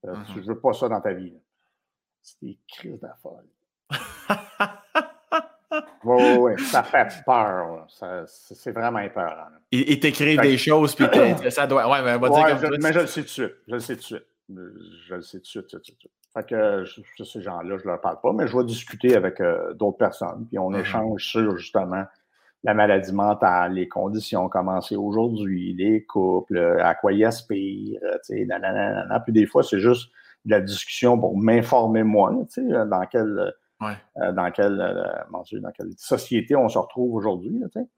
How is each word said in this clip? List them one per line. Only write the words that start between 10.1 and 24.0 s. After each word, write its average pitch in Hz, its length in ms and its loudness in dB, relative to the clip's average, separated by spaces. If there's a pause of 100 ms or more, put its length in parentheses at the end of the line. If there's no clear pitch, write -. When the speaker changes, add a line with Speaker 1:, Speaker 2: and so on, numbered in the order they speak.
Speaker 1:
Fait 143 60 6
Speaker 2:
des 135 80 6
Speaker 1:
que 123 60 -2
Speaker 2:
choses, 151 340 4
puis - 140 4
t'es, 180 400 4
Speaker 1:
<clears throat> - 0 -
Speaker 2:
ça 143 160 0
doit, 131 240 2
ouais, 135 140 4
mais 120 100 2
on 120 60 2
va 127 100 4
dire 147 140 6
Speaker 1:
Ouais, 156 80 6
Speaker 2:
comme 135 100 0
Speaker 1:
je, 156 60 0
Speaker 2:
toi, 151 120 0
Speaker 1:
mais 156 100 2
Speaker 2:
c'est 156 40 0
Speaker 1:
je 170 60 4
le 156 80 2
sais 156 140 -8
tout 139 40 -8
de - 60 -18
suite. 120 240 -6 (120)
Je 117 60 -8
le 120 60 -4
sais 120 160 -8
tout - 60 -20
de - 40 -18
suite. - 200 -12 (240)
Je 90 680 -18
le 87 60 -10
sais 92 160 -20
tout 92 60 -18
de - 40 -20
suite, 101 200 -14
tout - 120 -18
de - 40 -20
suite, - 160 -20
tout - 80 -20
de - 40 -20
suite. - 0 - (220)
Fait 110 140 -8
que, 104 360 0
je, - 180 -16 (160)
je, 107 60 -14
ces 104 180 -14
gens-là, 90 360 -10
je 95 100 -14
leur 87 140 -6
parle 85 200 -4
pas, - 120 2
mais 120 140 0
je 113 80 -6
vais 123 100 2
discuter 117 500 0
avec, 92 260 0
euh, 87 320 0
d'autres 104 240 -2
personnes, 87 500 -2
puis 104 120 -6
on 92 120 -2
Speaker 2:
Mhm. 101 100 -2
Speaker 1:
échange 110 440 -4
sur, 107 320 0
justement, 92 460 -4 (600)
la 110 120 2
maladie 98 380 4
mentale, 95 600 2
les 90 140 -2
conditions, 101 640 -4